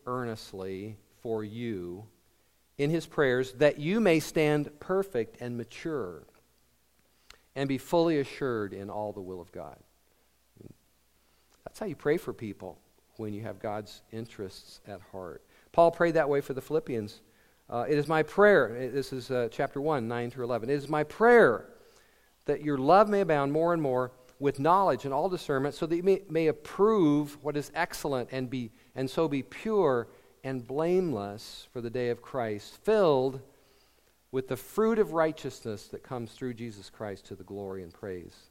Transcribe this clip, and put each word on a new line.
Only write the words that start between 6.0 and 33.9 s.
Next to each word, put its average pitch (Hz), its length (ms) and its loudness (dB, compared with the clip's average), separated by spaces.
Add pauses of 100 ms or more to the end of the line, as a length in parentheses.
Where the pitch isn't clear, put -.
and 139 140 -4
be 135 100 0
fully 165 400 2
assured 117 540 -4
in 98 180 -10
all 107 220 -6
the 101 80 -12
will 92 200 -10
of 85 120 -18
God." 73 260 -14 (1900)
That's - 140 -18
how 220 80 -6
you 160 80 -6
pray 147 220 0
for 180 160 -6
people, 98 480 -12 (360)
when 107 180 -8
you 104 80 -10
have 101 160 -10
God's 107 440 -8 (100)
interests - 720 -14
at 98 140 -14 (100)
heart. 90 320 -14 (300)
Paul 170 180 8
prayed 170 240 2
that 151 140 2
way 143 120 2
for 135 140 -6
the 131 60 -8
Philippians. 127 600 -4 (480)
Uh, 120 200 -4
"It 147 100 2
is 143 80 0
my 156 160 2
prayer," 139 680 4
this 135 220 -4
is, 131 180 -8
uh, 123 200 0
chapter 139 300 -4
one, 139 260 0
nine 120 240 -4
through 127 140 -8
eleven. 117 260 -4
It 143 40 0
is 143 140 -4
my 151 140 0
prayer 202 640 6 (760)
that 147 180 -2
your 147 160 -2
love 180 300 6
may 202 120 2
abound 147 320 2
more 165 200 2
and 165 100 0
more 127 300 0 (260)
with 139 220 0
knowledge 165 440 4
and 139 80 -6
all 156 160 0
discernment, 143 460 -2
so - 100 -6
that 165 120 0
you 175 80 -2
may, 190 260 4
may 160 160 2
approve 156 960 2
what 147 140 -4
is 147 180 -8
excellent 147 560 -4
and 131 180 -4
be, 120 220 -6 (240)
and 131 160 -4
so 165 160 0
be 143 160 -2
pure 156 640 0 (420)
and 127 180 -6
blameless 135 1080 -2
for 123 80 -8
the 117 80 -6
day 123 180 -2
of 117 140 -4
Christ, 110 600 -6
filled 139 600 4 (920)